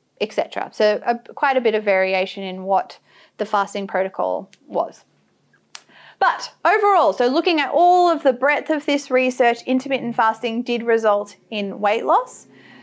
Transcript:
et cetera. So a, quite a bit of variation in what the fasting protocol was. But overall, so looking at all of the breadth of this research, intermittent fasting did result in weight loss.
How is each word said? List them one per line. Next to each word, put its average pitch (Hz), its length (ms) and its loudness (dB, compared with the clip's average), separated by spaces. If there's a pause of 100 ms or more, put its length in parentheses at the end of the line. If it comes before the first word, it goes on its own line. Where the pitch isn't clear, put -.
(200)
et 214 120 -6
cetera. - 420 -6
So 214 320 0
a, 240 100 0 (160)
quite 277 240 0
a 254 60 0
bit 220 120 0
of 214 100 -2
variation 190 580 0
in 185 220 -10
what 190 340 -2 (400)
the 196 80 -4
fasting 196 400 -4
protocol 190 640 -4 (160)
was. - 380 -6 (1120)
But - 340 -2 (120)
overall, 370 480 4
so 247 160 2
looking 320 320 0
at 277 120 -2
all 349 380 6
of 320 120 0
the 269 100 4
breadth 269 380 0
of 302 160 -2
this 285 240 -2
research, 254 560 2
intermittent 254 500 -4
fasting 226 460 -2
did 240 200 -4
result 220 540 0 (140)
in 202 300 -6
weight 214 260 0
loss. 427 400 -2 (360)